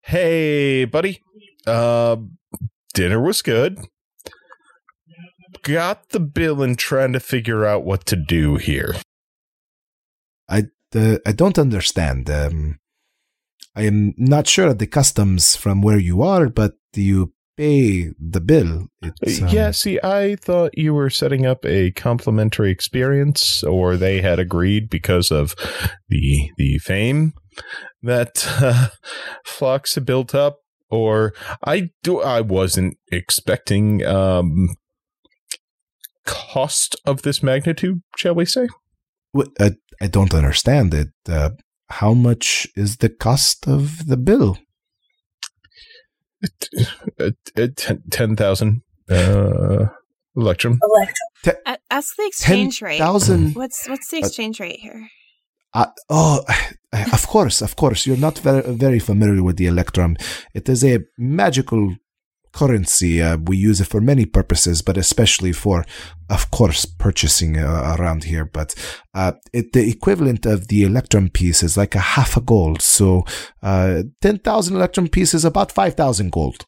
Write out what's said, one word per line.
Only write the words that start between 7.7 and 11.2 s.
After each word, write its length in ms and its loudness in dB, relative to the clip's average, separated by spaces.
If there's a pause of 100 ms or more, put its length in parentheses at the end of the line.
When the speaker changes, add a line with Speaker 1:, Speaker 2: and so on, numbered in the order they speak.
Speaker 1:
what 220 -2
to 100 0
do 400 0
here." 380 -4 (1500)
Speaker 2:
I, 160 0 (300)
uh, 320 2